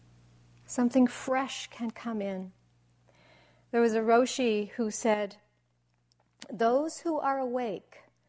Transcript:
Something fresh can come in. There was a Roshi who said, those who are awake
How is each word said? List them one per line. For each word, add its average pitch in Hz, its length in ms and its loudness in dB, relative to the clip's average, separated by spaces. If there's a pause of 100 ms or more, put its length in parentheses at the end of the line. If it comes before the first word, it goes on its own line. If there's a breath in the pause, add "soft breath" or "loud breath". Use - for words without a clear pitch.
(640)
Something 247 420 4
fresh - 640 -4
can 233 200 -6
come 226 300 -6
in. 190 320 -6 (1160 soft breath)
There 233 100 2
was 226 140 4
a 226 60 2
Roshi 226 720 2
who 220 200 -2
said, 208 440 0 (1160)
those 247 480 0
who 320 200 -2
are 269 200 -2
awake 247 600 -6 (300)